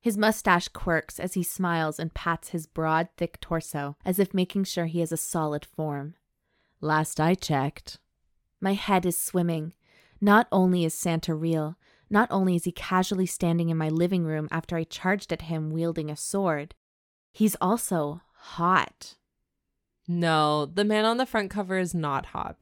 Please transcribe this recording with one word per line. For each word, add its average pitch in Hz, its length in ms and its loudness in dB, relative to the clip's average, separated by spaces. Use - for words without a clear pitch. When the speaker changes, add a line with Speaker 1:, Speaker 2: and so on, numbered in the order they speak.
Speaker 1:
His 214 160 0
mustache 208 520 2
quirks - 520 -2
as 180 140 -6
he 185 80 0
smiles 170 560 -2
and 160 160 -6
pats - 360 -4
his 160 160 -6
broad, 160 500 0
thick - 240 -6
torso, 147 640 -4
as 185 140 0
if 196 140 2
making 190 320 0
sure 170 220 -4
he 165 140 -2
has 165 120 0
a 165 40 -2
solid 151 480 -4
form. 147 500 -6
"Last 156 400 0
I 165 140 6
checked." - 640 -4
My 190 140 0
head 196 300 2
is 175 140 0
swimming. 170 560 -2
Not 202 320 6
only 185 320 4
is 160 100 0
Santa 165 400 -2
real, 160 420 -2
not 208 220 4
only 185 240 2
is 170 100 0
he 175 80 -2
casually 185 540 0
standing 170 420 0
in 165 80 0
my 156 120 0
living 175 360 2
room 156 280 -4
after 165 240 -4
I 165 80 -2
charged 190 480 -4
at 160 100 -6
him 160 280 -4
wielding 165 400 -2
a 151 60 -8
sword, 165 580 -2
he's 214 280 2
also 175 600 -2
hot. - 600 2
Speaker 2:
No, 156 580 2
the 175 180 0
man 214 200 2
on 233 140 2
the 262 80 0
front 202 240 -2
cover 190 280 -4
is 180 160 -2
not 151 320 -2
hot, - 360 -8